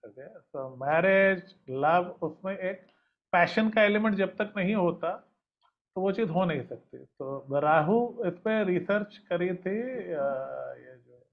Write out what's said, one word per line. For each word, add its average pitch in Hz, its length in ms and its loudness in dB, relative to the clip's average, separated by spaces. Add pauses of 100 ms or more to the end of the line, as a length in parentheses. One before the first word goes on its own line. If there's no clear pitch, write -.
Okay? 123 220 -18 (280)
So 131 160 -10 (100)
marriage, 180 920 2
love, 160 280 2
उसमें 175 540 -8
एक 190 280 -8 (460)
passion 185 380 4
का 220 120 4
element 208 340 4
जब 185 200 -2
तक 208 200 -6
नहीं 196 180 0
होता, 175 540 -2 (680)
तो 190 60 -4
वो 190 120 0
चीज 208 160 -2
हो 175 160 2
नहीं 151 180 -2
सकती। - 360 -14
तो 135 600 -6
Rahu 180 680 2
इस 175 80 -2
पे 220 300 0
research 190 540 -2
करी 175 300 -2
थी, 185 340 -4 (120)
अ, 175 260 -6 (580)
ये 127 200 -20
जो 123 340 -20